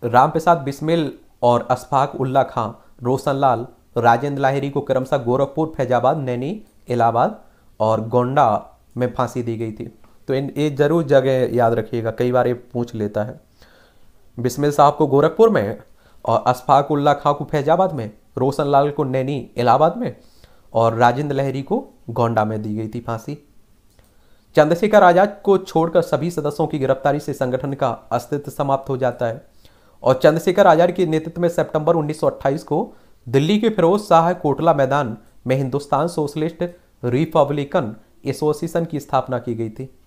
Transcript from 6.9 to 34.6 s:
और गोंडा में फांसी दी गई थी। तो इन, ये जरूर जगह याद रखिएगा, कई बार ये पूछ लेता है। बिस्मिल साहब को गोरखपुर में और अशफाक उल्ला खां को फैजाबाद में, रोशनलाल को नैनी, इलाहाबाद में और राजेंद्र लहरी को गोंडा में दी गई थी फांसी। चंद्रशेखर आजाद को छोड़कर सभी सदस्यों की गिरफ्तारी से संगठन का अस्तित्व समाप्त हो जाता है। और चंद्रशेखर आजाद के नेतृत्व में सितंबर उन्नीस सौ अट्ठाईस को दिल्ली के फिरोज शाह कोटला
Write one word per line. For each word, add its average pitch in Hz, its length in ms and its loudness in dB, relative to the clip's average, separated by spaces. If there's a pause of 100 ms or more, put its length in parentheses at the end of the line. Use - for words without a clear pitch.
और 110 280 0
गोंडा 123 640 0 (260)
में 120 180 -4
फांसी 123 280 -4
दी 113 140 -6
गई 113 160 -6
थी। 110 260 -14 (300)
तो 131 60 0
इन, 139 220 -4
ये 147 140 0
जरूर 147 320 2
जगह 131 540 2
याद 117 180 4
रखिएगा, 113 360 -4
कई 123 220 -2
बार 123 140 2
ये 123 80 0
पूछ 120 400 -8
लेता 107 300 -4
है। - 160 -14 (1000)
बिस्मिल 127 340 -2
साहब 143 240 4
को 156 100 2
गोरखपुर 151 440 4
में 110 320 -2 (420)
और 113 220 0
अशफाक 139 440 2
उल्ला 147 220 2
खां 143 220 0
को 147 100 -8
फैजाबाद 160 480 0
में, 113 180 -8 (280)
रोशनलाल 143 520 2
को 143 140 -4
नैनी, 131 520 -4
इलाहाबाद 131 400 2
में 233 200 -8 (580)
और 113 200 2
राजेंद्र 123 420 2
लहरी 135 260 -4
को 220 260 -4 (220)
गोंडा 113 340 0
में 107 180 -6
दी 107 140 -6
गई 110 120 -6
थी 117 120 -10
फांसी। 117 480 -10 (1080)
चंद्रशेखर 175 460 4
आजाद 185 420 4
को 196 140 4
छोड़कर 165 440 0
सभी 156 280 -2
सदस्यों 151 360 -4
की 160 120 -6
गिरफ्तारी 135 420 0
से 147 120 -8
संगठन 131 400 -4
का 139 160 -2
अस्तित्व 123 640 -6
समाप्त 139 400 -4
हो 135 60 -2
जाता 123 300 -2
है। 117 200 -8 (560)
और 123 120 4
चंद्रशेखर 165 520 4
आजाद 170 260 6
के 180 140 0
नेतृत्व 160 340 -4
में 175 80 2
सितंबर 160 460 0
उन्नीस 151 260 -4
सौ 156 60 0
अट्ठाईस 139 360 -2
को 185 320 -4 (340)
दिल्ली 147 300 2
के 226 100 2
फिरोज 202 320 2
शाह 170 320 4
कोटला 156 420 0